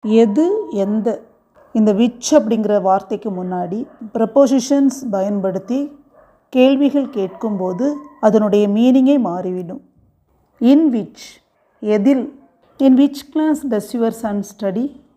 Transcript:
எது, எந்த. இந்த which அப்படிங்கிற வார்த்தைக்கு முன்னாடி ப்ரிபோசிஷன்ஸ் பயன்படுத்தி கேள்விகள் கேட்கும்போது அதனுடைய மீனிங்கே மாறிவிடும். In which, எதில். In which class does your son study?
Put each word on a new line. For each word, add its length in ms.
எது, 400
எந்த. 260
இந்த 120
which 280
அப்படிங்கிற 440
வார்த்தைக்கு 560
முன்னாடி 400
ப்ரிபோசிஷன்ஸ் 840
பயன்படுத்தி 680
கேள்விகள் 600
கேட்கும்போது 720
அதனுடைய 380
மீனிங்கே 400
மாறிவிடும். 560
In 200
which, 280
எதில். 420
In 200
which 180
class 260
does 240
your 160
son 160
study? 360